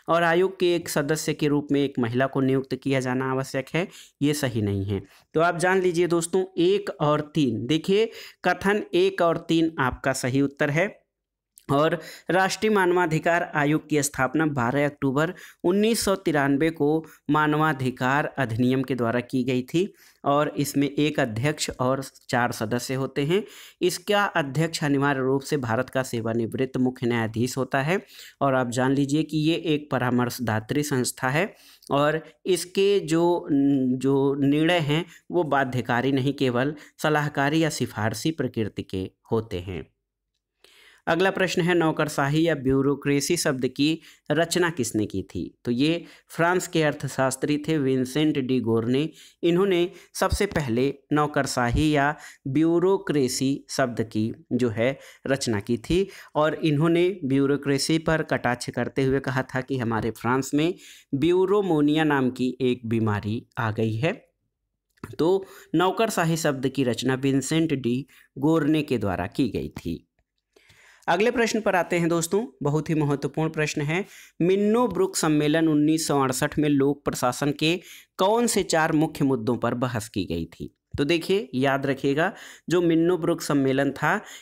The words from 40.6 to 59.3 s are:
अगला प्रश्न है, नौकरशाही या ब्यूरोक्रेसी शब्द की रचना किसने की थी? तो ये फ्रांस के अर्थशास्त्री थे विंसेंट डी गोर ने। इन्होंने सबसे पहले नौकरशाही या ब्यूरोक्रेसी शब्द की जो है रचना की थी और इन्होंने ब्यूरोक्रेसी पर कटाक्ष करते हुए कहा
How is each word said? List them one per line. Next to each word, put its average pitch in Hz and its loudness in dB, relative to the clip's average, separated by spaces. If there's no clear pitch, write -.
अगला 170 2
प्रश्न 185 0
है, 175 2
नौकरशाही 151 2
या 160 2
ब्यूरोक्रेसी 139 0
शब्द 135 0
की 147 0
रचना 165 2
किसने 110 -2
की 92 -6
थी? - -10
तो 123 -2
ये 156 0
फ्रांस 180 0
के 160 0
अर्थशास्त्री 143 -2
थे 156 -2
विंसेंट 135 0
डी 127 0
गोर 113 2
ने। 131 0
इन्होंने 175 2
सबसे 190 0
पहले 135 -2
नौकरशाही 147 0
या 147 2
ब्यूरोक्रेसी 151 0
शब्द 123 -2
की 110 -2
जो 123 2
है 113 0
रचना 123 0
की 120 -2
थी 180 0
और 151 2
इन्होंने 170 0
ब्यूरोक्रेसी 139 0
पर 160 0
कटाक्ष 123 -2
करते 127 -2
हुए 131 2
कहा 131 -2